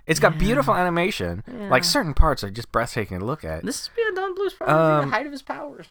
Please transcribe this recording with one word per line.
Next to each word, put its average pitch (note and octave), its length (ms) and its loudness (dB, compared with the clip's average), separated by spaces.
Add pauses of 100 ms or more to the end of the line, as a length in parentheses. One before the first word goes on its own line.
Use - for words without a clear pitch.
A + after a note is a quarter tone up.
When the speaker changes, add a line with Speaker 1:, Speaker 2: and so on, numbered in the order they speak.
Speaker 1:
It's D#3+ 140 2
got D#3 140 6
Speaker 2:
Yeah. D#3 40 -6
Speaker 1:
beautiful A3+ 360 4
animation. E3+ 720 0
Like, G3+ 360 0
Speaker 2:
Yeah. - 60 0
Speaker 1:
certain F3 260 2
parts D3+ 300 2
are G2+ 60 -6
just A2 220 -12
breathtaking A2+ 480 -2
to F#2+ 40 -4
look C3 200 -6
at. D#2+ 200 -6
Speaker 2:
This - 200 -6
is, - 120 -12
yeah, A4+ 180 0
Don F#4+ 220 -4
Bluth's G4 180 -4
probably - 200 0
Speaker 1:
Um, D#3 360 4
Speaker 2:
the G3 60 0
height C4 100 -4
of C#4+ 60 -12
his C4+ 100 -12
powers. - 480 -12